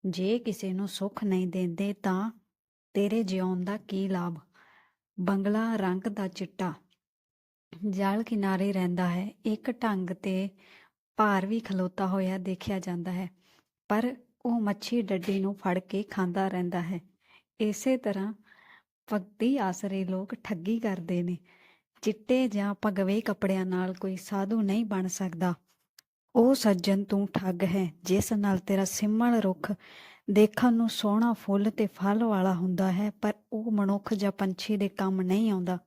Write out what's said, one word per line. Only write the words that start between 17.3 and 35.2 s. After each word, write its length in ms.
ਇਸੇ 360
ਤਰ੍ਹਾਂ 380
ਭਗਤੀ 460
ਆਸਰੇ 460
ਲੋਕ 300
ਠੱਗੀ 460
ਕਰਦੇ 420
ਨੇ। 160
ਚਿੱਟੇ 460
ਜਾਂ 260
ਭਗਵੇਂ 360
ਕੱਪੜਿਆਂ 440
ਨਾਲ 280
ਕੋਈ 220
ਸਾਧੂ 460
ਨਹੀਂ 220
ਬਣ 220
ਸਕਦਾ। 480
ਉਹ 180
ਸੱਜਣ 500
ਤੂੰ 280
ਠੱਗ 320
ਹੈ, 280
ਜਿਸ 280
ਨਾਲ 260
ਤੇਰਾ 260
ਸਿਮਲ 500
ਰੁੱਖ 380
ਦੇਖਣ 420
ਨੂੰ 160
ਸੋਹਣਾ 440
ਫੁੱਲ 380
ਤੇ 160
ਫਲ 380
ਵਾਲਾ 300
ਹੁੰਦਾ 380
ਹੈ, 180
ਪਰ 240
ਉਹ 200
ਮਨੁੱਖ 420
ਜਾਂ 180
ਪੰਛੀ 440
ਦੇ 120
ਕੰਮ 340